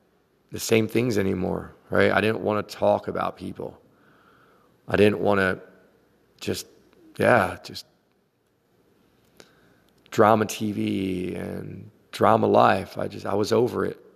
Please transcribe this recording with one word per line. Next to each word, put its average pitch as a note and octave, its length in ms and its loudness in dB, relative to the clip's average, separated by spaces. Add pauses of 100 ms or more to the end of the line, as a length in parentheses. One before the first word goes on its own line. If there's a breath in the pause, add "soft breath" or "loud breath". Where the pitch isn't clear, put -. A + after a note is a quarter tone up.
(520)
the G2 80 -10
same A2 300 0
things A2+ 280 0
anymore, F#2 560 -4 (160)
right? G2 220 2
I G2 80 2
didn't G#2+ 220 0
wanna G2+ 220 -2
talk G2+ 440 0
about F2+ 300 -6
people. - 420 -12 (1080 soft breath)
I - 80 0
didn't G2+ 220 4
wanna F#2+ 400 0 (840)
just, - 260 -8 (500)
yeah, G2+ 460 2
just - 220 -16 (2250 soft breath)
drama A2 360 4
T G#2+ 260 -6
V F#2+ 640 -4
and G2 540 -12 (220)
drama G#2+ 360 4
life. G#2 500 4
I G2+ 100 -6
just, G2 180 -14
I G2 100 -4
was G#2 180 0
over G#2+ 320 0
it - 180 -10 (120)